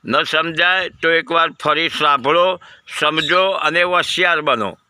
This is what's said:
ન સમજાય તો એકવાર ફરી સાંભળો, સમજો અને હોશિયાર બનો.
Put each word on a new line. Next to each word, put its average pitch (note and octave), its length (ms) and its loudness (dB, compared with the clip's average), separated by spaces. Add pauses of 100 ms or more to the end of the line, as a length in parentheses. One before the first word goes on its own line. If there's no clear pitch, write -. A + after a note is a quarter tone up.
ન C#3 180 0
સમજાય E3+ 640 0
તો - 200 -2
એકવાર E3 400 0 (140)
ફરી D3+ 260 0
સાંભળો, D3+ 720 0 (380)
સમજો D#3 500 0
અને E3+ 340 0
હોશિયાર F3 580 0
બનો. A2+ 360 -2 (120)